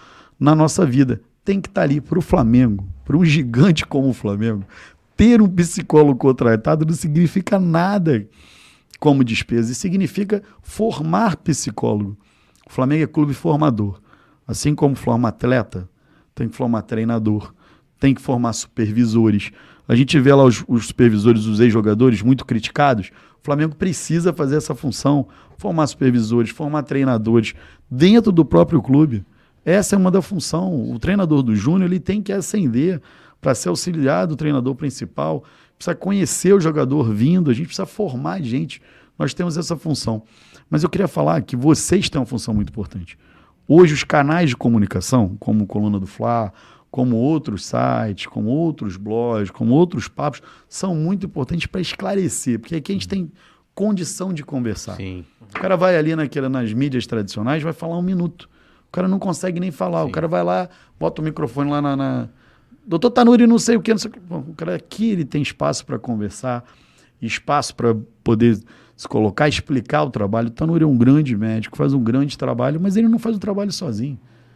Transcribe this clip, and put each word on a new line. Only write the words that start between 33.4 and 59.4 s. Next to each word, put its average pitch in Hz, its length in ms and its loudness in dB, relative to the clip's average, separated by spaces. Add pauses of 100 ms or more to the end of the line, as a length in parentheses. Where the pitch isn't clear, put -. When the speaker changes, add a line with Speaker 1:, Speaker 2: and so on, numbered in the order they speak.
Speaker 1:
ser - 140 -6
auxiliar 170 580 -2
do 156 80 -4
treinador 139 400 -2
principal. 135 680 -8 (340)
Precisa - 180 -6
conhecer 190 580 0
o 202 60 6
jogador 147 540 0
vindo, 151 360 2
a 120 40 4
gente 139 140 -4
precisa - 180 -8
formar 170 560 -6
gente. 135 400 -6 (360)
Nós 147 160 -4
temos 170 240 -4
essa 170 180 -6
função. 113 480 -4 (460)
Mas 156 140 0
eu 175 60 2
queria 180 180 -2
falar 156 340 0
que - 140 -8
vocês 156 540 2
têm 151 100 -4
uma 123 60 -2
função 117 280 -6
muito 104 160 -2
importante. 98 480 -12 (500)
Hoje, 156 260 8
os 135 100 -4
canais 156 460 2
de 120 80 -2
comunicação, 104 840 0
como 107 280 0
Coluna 104 320 -2
do 92 80 -8
Fla, 113 440 -4 (380)
como 123 260 -2
outros 127 500 -2
sites, 117 600 -4
como - 220 -6
outros 131 480 -4
blogs, 107 520 -4
como 117 240 -2
outros 156 340 0
papos, - 340 -8 (260)
são 185 280 -6
muito 180 300 -2
importantes 160 420 -6
pra 190 120 -8
esclarecer, 175 800 -4
porque 160 160 -10
aqui 147 160 -8
a 98 40 -4
gente 95 120 -8
tem 185 240 -6 (420)
condição 190 600 -4
de 147 100 -10
conversar. 113 540 -8
Speaker 2:
Sim. 92 260 -12 (180)
Speaker 1:
O - 180 -20
cara 190 180 -2
vai 180 200 4
ali 156 180 0
naquela, 139 340 -4
nas 120 240 -4
mídias 127 340 -2
tradicionais, 113 560 -4
vai 160 100 -6
falar 170 240 -8
um 175 40 -4
minuto. 175 480 -4 (400)
O - 20 -20
cara 185 160 -2
não 190 120 0
consegue 180 400 -6